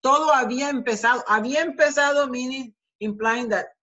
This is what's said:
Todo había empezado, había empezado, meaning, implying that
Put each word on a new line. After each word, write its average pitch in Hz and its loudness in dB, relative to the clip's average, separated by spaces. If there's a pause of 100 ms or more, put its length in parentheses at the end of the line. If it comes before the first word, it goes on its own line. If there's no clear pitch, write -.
Todo 294 4
había 254 0
empezado, 233 0
había 226 0
empezado, 285 2
meaning, 254 -8 (260)
implying 220 -4
that 196 -2 (160)